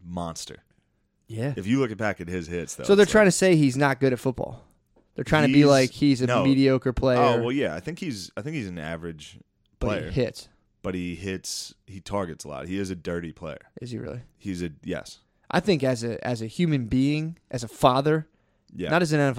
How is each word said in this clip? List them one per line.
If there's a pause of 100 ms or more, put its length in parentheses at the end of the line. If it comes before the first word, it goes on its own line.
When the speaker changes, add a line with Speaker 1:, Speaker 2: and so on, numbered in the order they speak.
Speaker 1:
monster. (640)
Speaker 2:
Yeah.
Speaker 1:
If
you
look
back
at
his
hits,
though,
Speaker 2:
So
they're
Speaker 1:
it's
Speaker 2:
trying
Speaker 1:
like
Speaker 2:
to
say
he's
not
good
at
football. (500)
They're
trying
to
be
Speaker 1:
He's
Speaker 2:
like
he's
a
Speaker 1:
no.
Speaker 2:
mediocre
player.
Speaker 1:
Oh,
well,
yeah.
I
think
he's,
I
think
he's
an
average (400)
Speaker 2:
But
Speaker 1:
player.
Speaker 2:
he
hits. (340)
Speaker 1:
But
he
hits, (140)
he
targets
a
lot.
He
is
a
dirty
player. (200)
Speaker 2:
Is
he
really? (140)
Speaker 1:
He's
a, (120)
yes. (300)
Speaker 2:
I
think
as
a,
as
a
human
being, (140)
as
a
father, (480)
Speaker 1:
Yeah.
Speaker 2:
not
as
an
N